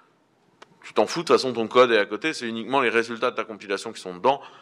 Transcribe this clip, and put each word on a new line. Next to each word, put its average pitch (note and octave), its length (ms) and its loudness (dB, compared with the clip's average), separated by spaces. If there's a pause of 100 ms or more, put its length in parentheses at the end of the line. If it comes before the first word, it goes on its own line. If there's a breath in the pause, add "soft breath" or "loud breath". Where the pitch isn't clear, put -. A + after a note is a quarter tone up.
(840 soft breath)
Tu - 100 -18
t'en G#2+ 140 2
fous, E3 140 -6
de E3+ 60 -8
toute B2+ 100 6
façon B2+ 160 -2
ton A2+ 160 -4
code B2 240 6
est A2 60 6
à G2+ 60 2
côté, G#2 280 -4
c'est B2+ 140 -10
uniquement A2+ 340 -2
les A#2+ 100 2
résultats A#2 400 0
de G#2 60 -8
ta A2 80 -4
compilation G2+ 480 -8
qui - 80 -16
sont F2+ 140 -12
dedans. B2+ 260 0 (220 loud breath)